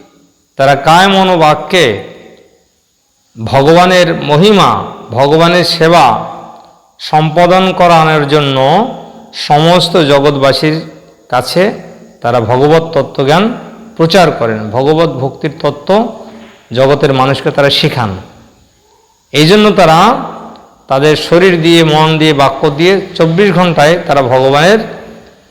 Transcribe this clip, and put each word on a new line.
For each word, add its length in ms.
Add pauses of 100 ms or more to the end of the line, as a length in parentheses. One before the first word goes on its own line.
(560)
তারা 200
কায় 320
মন 320
বাক্যে 640 (1400)
ভগবানের 680
মহিমা, 720 (260)
ভগবানের 540
সেবা 680 (680)
সম্পাদন 800
করানোর 500
জন্য 300 (760)
সমস্ত 640
জগৎবাসীর 840 (480)
কাছে 420 (500)
তারা 180
ভগবত 580
তত্ত্বজ্ঞান 600 (400)
প্রচার 340
করেন, 380
ভগবত 400
ভক্তির 500
তত্ত্ব 680 (480)
জগতের 400
মানুষকে 380
তারা 180
শেখান। 480 (1120)
এই 160
জন্য 240
তারা 280 (880)
তাদের 280
শরীর 460
দিয়ে, 220
মন 340
দিয়ে, 160
বাক্য 360
দিয়ে 320 (140)
চব্বিশ 360
ঘন্টায় 560
তারা 140
ভগবানের 580 (720)